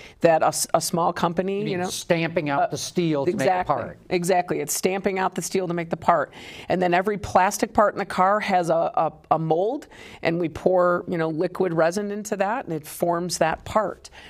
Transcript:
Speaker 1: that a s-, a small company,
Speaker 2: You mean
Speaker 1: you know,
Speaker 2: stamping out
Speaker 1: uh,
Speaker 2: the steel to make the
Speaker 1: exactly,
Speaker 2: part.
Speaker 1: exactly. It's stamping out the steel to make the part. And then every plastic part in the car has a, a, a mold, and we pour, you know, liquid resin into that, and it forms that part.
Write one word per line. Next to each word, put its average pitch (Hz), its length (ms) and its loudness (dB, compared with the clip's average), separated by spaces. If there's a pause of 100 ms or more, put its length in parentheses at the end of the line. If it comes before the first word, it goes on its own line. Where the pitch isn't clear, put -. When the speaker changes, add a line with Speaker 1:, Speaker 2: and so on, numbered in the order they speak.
(220)
Speaker 1:
that 160 220 6
a 127 40 4
s-, - 260 0
a 175 60 4
small 175 320 0
company, 180 460 -2
Speaker 2:
You 208 80 -2
mean 208 60 -4
Speaker 1:
you 180 80 -4
know, 180 100 -4
Speaker 2:
stamping 165 600 0
out 143 120 2
Speaker 1:
uh, 175 60 2
Speaker 2:
the 143 100 -6
steel 156 480 -2
to 180 60 2
make 208 80 -4
the 135 40 0
Speaker 1:
exactly, 180 320 2
Speaker 2:
part. 90 240 -8 (100)
Speaker 1:
exactly. 175 520 0
It's 143 120 -4
stamping 190 460 -2
out 185 160 -2
the 185 60 -4
steel 185 260 -4
to 175 60 -4
make 165 160 -4
the 170 80 -4
part. 160 340 2 (380)
And 185 120 0
then 180 120 2
every 190 240 2
plastic 202 560 0
part 208 220 4
in - 40 -6
the 196 60 -4
car 196 340 2
has 180 300 0
a, 165 260 2
a, 156 160 0 (200)
a 156 80 4
mold, 185 480 0 (340)
and 170 180 0
we 170 80 0
pour, 180 640 2
you 175 80 -2
know, 160 120 0
liquid 175 440 -2
resin 175 380 0
into 208 260 -6
that, 208 280 -2
and 165 80 -6
it 151 120 -8
forms 170 540 -2
that 160 260 0
part. - 440 -2 (200)